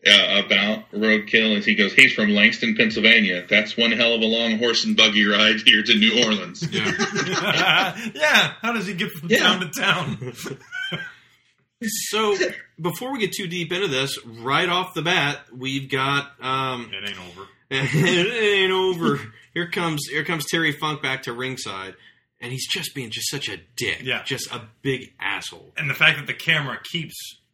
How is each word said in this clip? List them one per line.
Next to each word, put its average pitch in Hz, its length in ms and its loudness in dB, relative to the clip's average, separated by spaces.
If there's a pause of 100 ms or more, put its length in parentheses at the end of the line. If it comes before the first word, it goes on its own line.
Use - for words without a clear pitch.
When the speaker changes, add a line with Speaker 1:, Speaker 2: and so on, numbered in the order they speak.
Speaker 1:
uh, 101 380 6
about 104 480 0
Roadkill 110 640 2
is 101 80 -2
he 110 100 2
goes, 101 200 2
"He's 135 180 8
from 107 160 0
Langston, 110 480 4
Pennsylvania. 107 720 2
That's 107 260 2
one 117 160 2
hell 117 220 2
of 113 80 0
a 113 60 2
long 113 320 0
horse 113 260 0
and 107 100 0
buggy 104 320 4
ride 107 380 2
here 107 180 6
to 113 120 2
New 110 300 4
Orleans." 101 460 -4
Speaker 2:
Yeah. - 140 -2
Speaker 3:
<laughs> 208 1300 0
Yeah. 269 460 4
How 233 120 -2
does 208 140 -4
he 202 60 -6
get 185 200 -4
from 170 180 -6
Speaker 4:
Yeah. 226 80 4
Speaker 3:
town 185 220 2
to 180 80 -6 (120)
town? 143 580 -2
<laughs> - 60 -12 (1600)
Speaker 2:
So, 214 260 2 (460)
before 170 320 -4
we 269 60 -4
get 202 180 0
too 196 100 -6
deep 170 240 -6
into 185 180 -2
this, 135 360 -2
right 123 460 0
off 175 240 -2
the 165 80 -4
bat, 151 380 0 (140)
we've 135 360 -4
got, 139 400 0 (120)
um, 131 480 -4
Speaker 3:
It 98 200 -10
ain't 95 80 -12
over. 90 280 -16 (120)
Speaker 2:
<laughs> - 120 -18
It 180 920 2
ain't 185 100 4
over. 170 480 2 (320)
Here 170 180 -6
comes, 160 380 -2
here 147 160 -2
comes 160 220 -4
Terry 160 260 0
Funk 151 300 -4
back 131 220 -4
to 123 100 -6
ringside, 110 600 -8 (460)
and 120 120 -10
he's 131 160 -8
just - 260 -6
being 120 160 -10
just 113 200 -6
such 139 200 -6
a 95 80 -10 (180)
dick. 175 260 -4
Speaker 3:
Yeah. 117 200 -2
Speaker 2:
Just - 280 -6
a 120 120 -10 (180)
big 135 400 -4
asshole. 90 560 -8
Speaker 3:
And 147 140 -4
the - 40 -2
fact 156 240 4
that 143 80 -10
the 135 60 -6
camera 143 460 -2 (120)
keeps - 480 -10 (160)